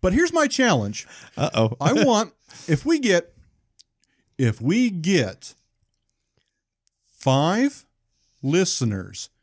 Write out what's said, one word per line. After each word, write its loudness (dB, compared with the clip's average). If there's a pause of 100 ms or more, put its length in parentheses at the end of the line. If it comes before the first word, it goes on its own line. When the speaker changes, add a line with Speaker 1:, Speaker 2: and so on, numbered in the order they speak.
Speaker 1:
But 0
here's 2
my 2
challenge. 0 (300)
Speaker 2:
Uh-oh. 0
Speaker 1:
I 2
want, 2 (380)
if 0
we 2
get, 0 (1040)
if 0
we 0
get -2 (1500)
five 0 (560)
listeners -2 (120)